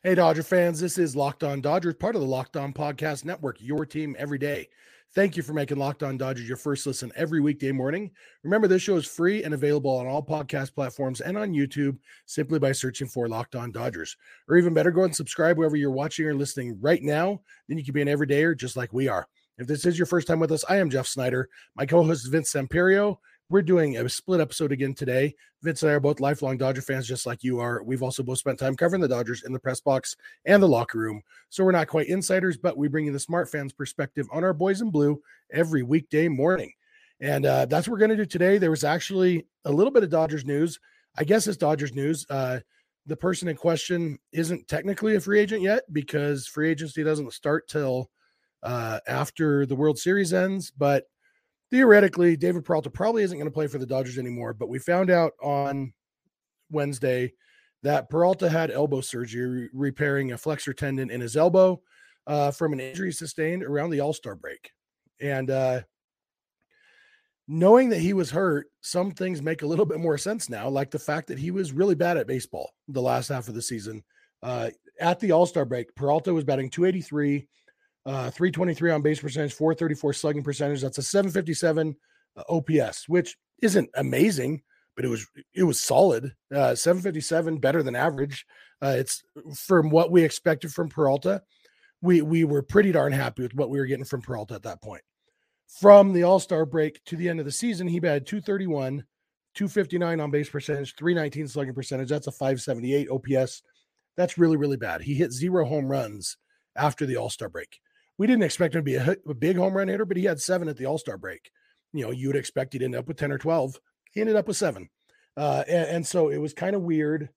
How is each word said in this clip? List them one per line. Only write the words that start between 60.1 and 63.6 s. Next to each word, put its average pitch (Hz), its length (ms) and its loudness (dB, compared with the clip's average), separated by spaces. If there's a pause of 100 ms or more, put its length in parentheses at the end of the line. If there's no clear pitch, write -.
a 120 60 -8
flexor 143 360 -6
tendon 135 360 -4
in 123 120 -6
his 117 140 -8
elbow, 180 460 6 (460)
uh, 143 240 0
from 156 200 -2
an 139 80 -4
injury 147 320 -6
sustained 165 520 -6